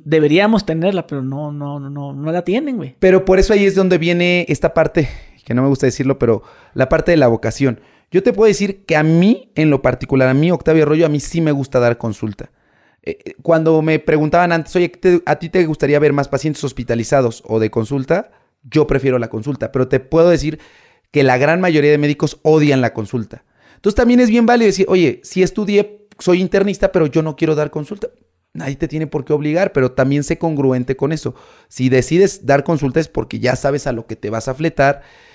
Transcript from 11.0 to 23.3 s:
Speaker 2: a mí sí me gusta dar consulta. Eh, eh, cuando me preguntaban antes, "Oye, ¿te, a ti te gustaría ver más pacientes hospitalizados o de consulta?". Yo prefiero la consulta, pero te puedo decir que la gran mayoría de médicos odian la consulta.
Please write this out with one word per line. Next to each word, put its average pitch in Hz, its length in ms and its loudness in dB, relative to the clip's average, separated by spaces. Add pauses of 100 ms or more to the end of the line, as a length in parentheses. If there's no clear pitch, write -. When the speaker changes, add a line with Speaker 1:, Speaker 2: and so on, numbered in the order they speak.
Speaker 2:
a 151 40 0
mí 147 100 -2
sí 165 220 -6
me 156 100 0
gusta 135 280 -2
dar 120 180 0
consulta. 110 540 -10 (520)
Eh, - 220 -10
eh, - 160 -16
cuando 160 400 2
me 156 180 0
preguntaban 156 520 0
antes, 165 240 -4
"Oye, 175 140 0
¿te, 175 360 2
a 147 120 0
ti 165 120 -10
te 180 160 0
gustaría 147 340 0
ver 147 140 2
más 143 140 -2
pacientes 143 360 -4
hospitalizados 120 840 -2
o 110 140 -2
de 110 100 0
consulta?". 135 600 -4 (320)
Yo 139 240 0
prefiero 131 320 0
la 113 100 -4
consulta, 113 420 -8
pero 127 160 -2
te 131 120 0
puedo 165 300 2
decir 151 300 -2 (520)
que 143 120 2
la 127 160 4
gran 156 220 2
mayoría 156 300 2
de 151 60 4
médicos 147 460 -2
odian 151 380 4
la 117 120 -2
consulta. 110 500 -8 (320)